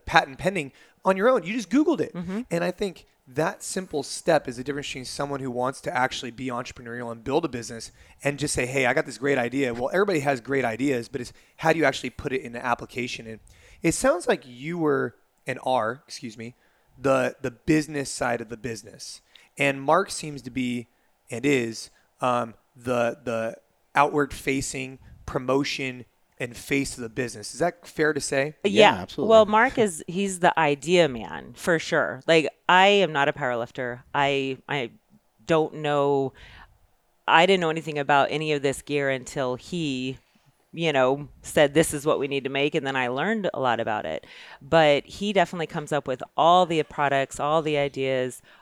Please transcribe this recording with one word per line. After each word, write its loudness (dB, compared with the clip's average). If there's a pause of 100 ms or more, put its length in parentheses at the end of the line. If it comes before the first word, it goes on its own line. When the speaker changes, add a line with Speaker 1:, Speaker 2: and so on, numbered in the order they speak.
Speaker 1:
patent -6
pending -4 (320)
on 2
your 2
own. 0
You -8
just -6
Googled 2
it. -4
Speaker 2:
Mm-hmm. -8
Speaker 1:
And -2
I -2
think -8 (200)
that -4
simple -6
step 0
is -8
the -10
difference -8
between -10
someone -6
who -6
wants -4
to -6
actually -2
be -10
entrepreneurial -8
and -14
build 0
a -2
business -10 (320)
and 0
just -2
say, 0
"Hey, 2
I 4
got 0
this -12
great 2
idea." 0
Well, -2
everybody 2
has 0
great 0
ideas, -2
but -8
it's -10 (240)
how 2
do 2
you 2
actually 0
put -8
it -2
into -10
application? -4
And -14 (420)
it 2
sounds 2
like 0
you -8
were, 0 (320)
and -6
are, -2
excuse -14
me, -14 (440)
the, 2
the -4
business -2
side -2
of -12
the -12
business. -12 (360)
And 0
Mark 2
seems -10
to -12
be, -4 (420)
and -4
is, 0 (300)
um, 0 (200)
the, 0
the -4 (380)
outward 4
facing -6 (280)
promotion -2 (360)
and -8
face -2
of -10
the -8
business. -8
Is -6
that -4
fair 0
to -2
say? -2
Speaker 2:
Yeah. -2 (240)
Speaker 3:
Yeah, -8
absolutely. -2
Speaker 2:
Well, 8
Mark 2
is, 0
he's -4
the 4
idea 4
man -8
for 0
sure. 0
Like, 6 (200)
I 8
am 4
not 2
a 0
power -2
lifter. -6 (100)
I, 0 (100)
I -4 (560)
don't 0
know. 0 (960)
I 8
didn't 6
know 2
anything -4
about 4
any -2
of -2
this 0
gear -2
until -4
he, -6 (540)
you -2
know, 2 (140)
said, 4
"This 4
is -4
what 2
we -2
need -4
to -4
make." 0
And 0
then -2
I 2
learned -2
a -6
lot 2
about -2
it. -8 (340)
But 4
he -6
definitely 0
comes -8
up -2
with -4 (140)
all 6
the 0
products, 0
all 2
the 0
ideas, -2 (200)